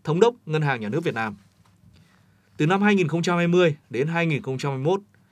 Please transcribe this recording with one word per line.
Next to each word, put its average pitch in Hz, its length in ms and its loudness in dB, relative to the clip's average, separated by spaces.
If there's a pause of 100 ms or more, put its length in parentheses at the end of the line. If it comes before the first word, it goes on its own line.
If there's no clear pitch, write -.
Thống 160 160 -2
đốc 240 160 4 (100)
Ngân 156 160 -2
hàng 135 200 -2
Nhà 104 80 -6
nước 120 140 -4
Việt 131 100 -2
Nam. 110 220 -6 (1200)
Từ 151 100 0
năm 196 140 2
hai 208 140 4
nghìn 180 120 2
không 160 140 -2
trăm 175 160 0
hai 170 100 2
mươi 175 280 4 (140)
đến 135 180 -2
hai 170 180 -2
nghìn 143 160 0
không 131 160 -6
trăm 143 140 -4
hai 135 60 -6
mươi 131 80 -6
mốt, 190 160 0 (300)